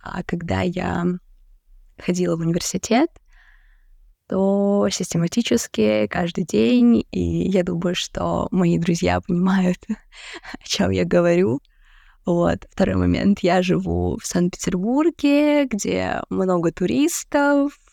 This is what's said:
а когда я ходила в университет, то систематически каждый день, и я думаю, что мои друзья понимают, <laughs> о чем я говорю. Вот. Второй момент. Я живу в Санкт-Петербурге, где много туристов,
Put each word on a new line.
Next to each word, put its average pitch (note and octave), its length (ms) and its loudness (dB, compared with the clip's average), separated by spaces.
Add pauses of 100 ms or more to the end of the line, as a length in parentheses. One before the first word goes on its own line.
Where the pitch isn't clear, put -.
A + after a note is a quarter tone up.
а - 220 -10
когда F3 400 -4
я F3+ 420 -2 (920)
ходила F3 380 -2
в E3 40 -4
университет, F#3 680 0 (1160)
то G3+ 640 2
систематически G#3+ 1160 0
каждый F3 380 -4
день, A#3 640 4
и F#3 100 -4
я F3 420 0
думаю, F3 320 -2
что F3 580 -4
мои E3+ 260 2
друзья F3 420 0
понимают, F#3 640 0
<laughs> - 40 -16
о - 760 -14
чем - 260 -2
я F#3 140 2
говорю. F3 560 2 (640)
Вот. E3+ 460 0
Второй F#3+ 260 0
момент. F#3 440 2
Я F#3 200 2
живу F3+ 640 0
в - 40 -10
Санкт-Петербурге, C#4+ 1400 0
где F#3 640 -4
много F#3 420 0
туристов, C#4+ 1000 0 (200)